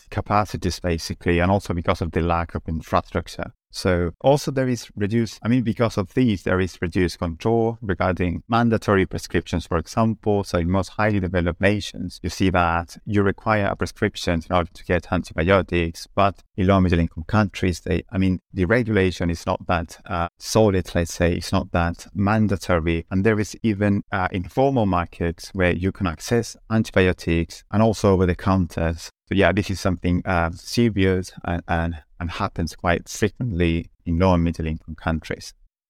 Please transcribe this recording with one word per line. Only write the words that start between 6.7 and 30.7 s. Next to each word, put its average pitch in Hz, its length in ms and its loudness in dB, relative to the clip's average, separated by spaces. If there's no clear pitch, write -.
reduced 90 360 0
control 113 640 0
regarding 90 680 -2
mandatory 113 600 2
prescriptions, - 600 -4
for 87 120 -2
example. 107 680 0
So - 140 -2
in 85 120 0
most 92 180 0
highly 107 320 0
developed 87 380 -2
nations, 95 640 -2
you 87 60 -4
see 95 220 0
that 85 560 0
you 104 160 2
require 101 460 0
a - 60 -2
prescription - 720 -2
in - 80 -2
order 87 200 2
to - 100 -20
get 87 260 0
antibiotics, 87 1040 0
but 98 280 0
in 92 120 0
low 98 100 6
and 95 80 6
middle 87 140 4
income 82 280 -2
countries, 95 540 0
they, 90 220 -2
I 95 60 -2
mean, 92 220 2
the 90 140 0
regulation 98 640 2
is 85 160 -6
not - 220 -2
that, 85 360 -4
uh, 87 240 -4
solid, 101 560 2
let's 87 200 -2
say, 87 220 0
it's 87 140 -8
not - 220 -2
that 85 420 -2
mandatory. 95 960 0
And 98 140 0
there 110 160 2
is - 220 -6
even, 101 500 2
uh, 92 200 0
informal 127 520 0
markets 87 720 -2
where 90 180 2
you 92 200 0
can - 140 -4
access 113 520 -4
antibiotics 90 1040 0
and 107 100 2
also 107 300 4
over 92 140 4
the 87 100 0
counters. 85 760 -2
So 95 60 -4
yeah, 95 180 4
this 101 180 0
is 92 100 -6
something, 90 460 0
uh, 85 240 0
serious 95 840 0